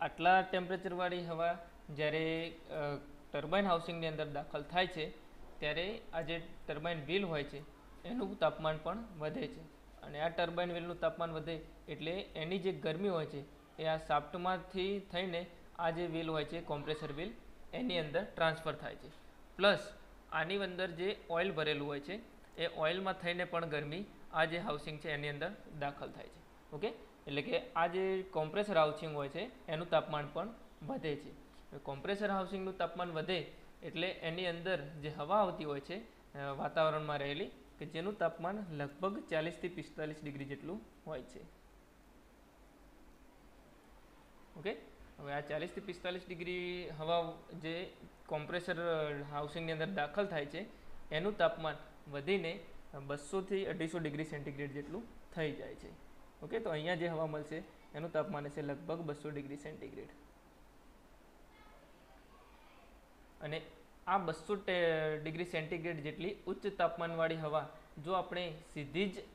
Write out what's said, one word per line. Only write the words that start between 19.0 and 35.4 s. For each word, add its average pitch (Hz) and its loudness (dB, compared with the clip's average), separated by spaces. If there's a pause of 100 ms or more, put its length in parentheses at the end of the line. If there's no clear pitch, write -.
Plus 185 6 (400)
આની 160 2
અંદર 185 0
જે 180 0 (140)
ઓઇલ 175 6
ભરેલું 151 4
હોય 143 0
છે 196 -6 (380)
એ 165 4 (100)
ઓઇલમાં 180 4
થઈને 175 2
પણ 170 2
ગરમી 151 0 (280)
આ 160 8
જે 165 2
હાઉસિંગ 151 -2
છે 165 -4
એની 147 0
અંદર 147 0 (300)
દાખલ 139 -2
થાય - -10
છે. - -16
ઓકે, 202 0 (400)
એટલે 143 0
કે 165 2 (140)
આ 170 6
જે 190 2
કોમ્પ્રેસર 185 2
હાઉસિંગ 151 6
હોય 143 0
છે 175 -4 (180)
એનું 165 0
તાપમાન 151 4
પણ 202 -2 (320)
વધે 160 0
છે. - -12 (320)
કોમ્પ્રેસર 185 0
હાઉસિંગનું 190 0
તાપમાન 175 0
વધે 160 0 (360)
એટલે 160 -2
એની 175 -2
અંદર 170 0
જે 147 -6
હવા 151 2
આવતી 180 4